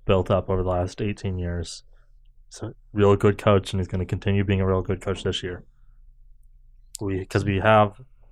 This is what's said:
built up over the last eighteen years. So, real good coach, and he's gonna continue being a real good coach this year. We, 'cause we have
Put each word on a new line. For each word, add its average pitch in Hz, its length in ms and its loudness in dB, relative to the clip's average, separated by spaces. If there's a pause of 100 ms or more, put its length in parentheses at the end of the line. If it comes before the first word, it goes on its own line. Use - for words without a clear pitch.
built 92 260 2
up 95 200 0
over 92 120 0
the 92 60 -4
last 90 320 -2
eighteen 98 380 -4
years. 87 460 -8 (680)
So, - 240 -12 (180)
real 101 240 6
good 98 220 4
coach, 101 340 2
and 98 80 0
he's 90 80 -4
gonna 92 160 -4
continue 101 400 -2
being 95 160 0
a 95 60 0
real 92 160 0
good 92 180 -4
coach 98 240 -6
this 95 180 -4
year. 90 220 -10 (1400)
We, 98 240 -4
'cause 101 220 -2
we 98 140 0
have 107 340 4 (380)